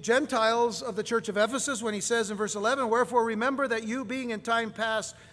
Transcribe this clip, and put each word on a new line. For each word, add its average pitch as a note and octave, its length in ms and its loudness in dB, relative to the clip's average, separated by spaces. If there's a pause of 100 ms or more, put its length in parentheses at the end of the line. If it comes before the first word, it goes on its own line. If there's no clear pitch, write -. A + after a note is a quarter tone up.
Gentiles A#3 800 2
of A#3+ 140 -6
the G#3 80 -4
church A3+ 240 -2
of G3 80 -2
Ephesus A3+ 480 0
when A3 100 -2
he G#3 60 -4
says A3+ 320 0
in G#3+ 60 -6
verse G3+ 180 -2
eleven, A#3+ 340 0
"Wherefore A#3+ 360 4
remember B3 420 0
that A3+ 160 -2
you A#3+ 220 -4
being B3 240 -4
in G#3+ 100 -4
time A3+ 320 0
past A3 420 -2 (200)